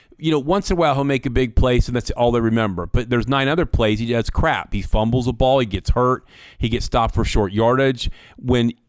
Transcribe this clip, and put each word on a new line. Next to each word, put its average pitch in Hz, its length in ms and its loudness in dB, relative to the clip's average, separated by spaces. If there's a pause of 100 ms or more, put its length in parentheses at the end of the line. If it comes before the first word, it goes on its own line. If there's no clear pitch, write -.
(160)
you 156 140 -2
know, 151 80 2
once 175 320 -2
in 185 60 2
a 170 40 0
while 147 140 2
he'll 139 80 0
make 139 240 0
a 131 40 -2
big 120 260 -2
play, 123 240 4
so - 100 -2
that's 120 220 -4
all 120 180 2
they 120 100 2
remember. 110 460 0
But 117 240 -2
there's 117 160 0
nine 135 220 0
other 165 180 0
plays. 110 320 0
He 117 80 -4
does 117 240 -2
crap. 139 420 -2
He 98 100 -4
fumbles 117 420 0
the 127 80 0
ball. 131 260 2
He 123 80 0
gets 95 240 -4
hurt. 123 340 2 (340)
He 117 100 -2
gets 113 180 -2
stopped 113 280 0
for 117 100 0
short 101 280 0
yardage. 123 580 0 (280)
When, 120 340 0 (160)